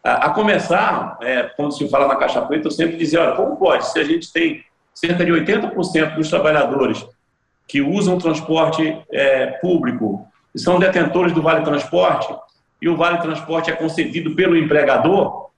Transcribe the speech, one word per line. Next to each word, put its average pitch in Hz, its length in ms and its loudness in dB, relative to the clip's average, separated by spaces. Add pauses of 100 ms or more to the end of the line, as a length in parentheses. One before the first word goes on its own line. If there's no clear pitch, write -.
A, 123 240 2
a - 20 2
começar, 202 920 0
é, 123 220 -2
quando 147 300 -6
se 143 160 -4
fala 139 180 2
na 131 80 2
Caixa 131 260 0
Preta, 151 260 -2
eu 151 40 -2
sempre 165 260 -2
dizia, 165 240 0
"Olha, - 140 2
como 269 220 -2
pode, 151 300 2
se - 120 -4
a 151 40 0
gente 165 280 -2
tem 165 320 -2 (300)
cerca 175 320 0
de 175 60 2
oitenta 190 360 2
por - 160 -4
cento 156 320 0
dos 156 140 -2
trabalhadores 139 760 2 (640)
que 143 140 -2
usam 180 360 2
transporte, 160 800 0 (140)
é, 135 360 2 (120)
público 123 680 -2 (300)
e 127 40 -8
são 180 200 2
detentores 180 540 2
do 156 80 2
Vale 160 220 2
Transporte, 165 720 0 (480)
e 160 60 -2
o 170 80 2
Vale 170 240 0
Transporte 160 500 -4
é 160 60 -4
concedido 160 600 -4
pelo 170 200 4
empregador 151 1040 2